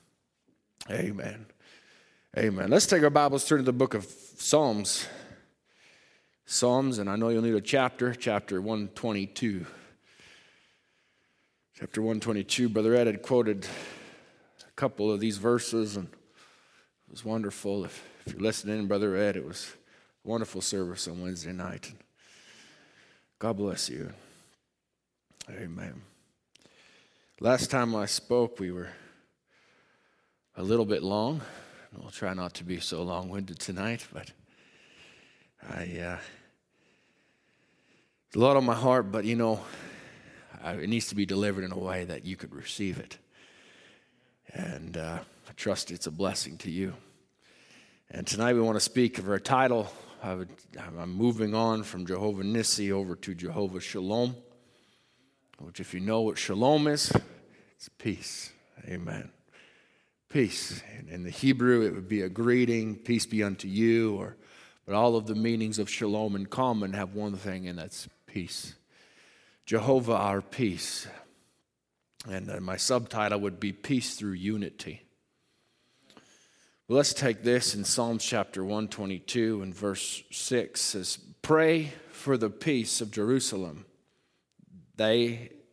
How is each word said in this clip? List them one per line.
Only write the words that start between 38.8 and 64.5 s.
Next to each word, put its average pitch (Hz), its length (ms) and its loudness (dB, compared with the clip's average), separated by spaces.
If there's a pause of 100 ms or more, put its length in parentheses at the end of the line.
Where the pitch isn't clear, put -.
but, 104 140 -2
you 113 100 0
know, 113 300 0 (1000)
I, 87 120 -6
it 80 140 -6
needs 113 200 -2
to 101 80 -8
be 101 100 0
delivered 98 380 0
in 92 80 -8
a 90 60 -8
way 92 260 -4
that 87 200 -8
you 92 120 -8
could - 180 -14
receive - 460 -6
it. - 180 -16 (1300)
And, 80 440 -10
uh, 80 220 -6 (300)
I - 60 -18
trust - 360 -2
it's 87 160 -8
a 82 60 -6
blessing 85 460 -4
to 95 120 -8
you. 90 240 -4 (1120)
And - 160 -10
tonight 117 300 2
we 117 60 4
want 113 160 4
to 101 40 0
speak - 380 2
of 95 100 -6
our 98 120 0
title. 123 520 4 (300)
I 95 120 -4
would, 90 140 -8 (300)
I'm 85 340 -8
moving 110 440 2
on 113 260 2
from 92 240 -8
Jehovah 95 380 -2
Nissi 104 480 0
over 95 240 -2
to 95 180 -8
Jehovah 90 460 -4
Shalom, 113 560 -2 (1200)
which 85 220 -14
if - 120 -12
you 90 60 -6
know 110 220 2
what 110 180 0
shalom 139 480 4
is, 147 260 2 (600)
it's - 140 -20 (100)
peace. - 540 -6 (340)
Amen. - 460 -8 (960)
Peace. - 560 0 (160)
In, - 80 -14
in 87 160 -10
the 87 60 -8
Hebrew, 123 520 6
it 95 120 2
would 92 140 -8
be 104 140 2
a 92 60 -2
greeting, 117 640 2
"Peace 113 320 0
be 107 160 2
unto 98 240 -2
you," 110 480 4
or, 98 220 -6 (500)